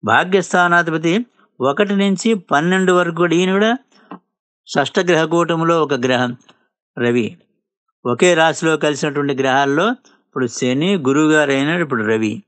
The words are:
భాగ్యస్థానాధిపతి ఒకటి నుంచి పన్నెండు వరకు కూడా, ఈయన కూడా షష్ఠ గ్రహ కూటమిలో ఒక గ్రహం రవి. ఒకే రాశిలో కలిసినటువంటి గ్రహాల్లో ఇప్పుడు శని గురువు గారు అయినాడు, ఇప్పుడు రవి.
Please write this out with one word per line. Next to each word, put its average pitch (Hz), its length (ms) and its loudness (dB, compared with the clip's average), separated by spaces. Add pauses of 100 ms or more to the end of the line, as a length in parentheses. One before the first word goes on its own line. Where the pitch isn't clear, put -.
భాగ్యస్థానాధిపతి 175 1200 2 (360)
ఒకటి 196 340 0
నుంచి 196 380 0
పన్నెండు 180 600 0
వరకు 175 220 0
కూడా, 165 200 0
ఈయన 185 160 0
కూడా 220 260 0 (880)
షష్ఠ 139 320 -2
గ్రహ 175 240 2
కూటమిలో 165 600 0
ఒక 143 100 -2
గ్రహం 123 440 -2 (640)
రవి. 120 380 -2 (680)
ఒకే 123 280 2
రాశిలో 160 440 0
కలిసినటువంటి 147 560 -2
గ్రహాల్లో 139 580 0
ఇప్పుడు - 560 -8
శని 139 480 -2
గురువు 151 360 2
గారు 151 200 2
అయినాడు, 147 320 -2
ఇప్పుడు 131 200 -4
రవి. 110 440 -2